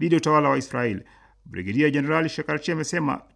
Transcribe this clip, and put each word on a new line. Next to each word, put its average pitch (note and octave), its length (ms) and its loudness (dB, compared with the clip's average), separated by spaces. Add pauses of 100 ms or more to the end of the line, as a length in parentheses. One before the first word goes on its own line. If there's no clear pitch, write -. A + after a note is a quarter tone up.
dhidi D#3+ 140 2
ya D#3+ 40 6
utawala D3+ 300 4
wa C3+ 100 4
Israel, B2 440 -4 (420)
Brigedia G#2 460 0
Jenerali D3+ 380 0
Shekarchi D3+ 440 -4
amesema, D#3 480 -2 (160)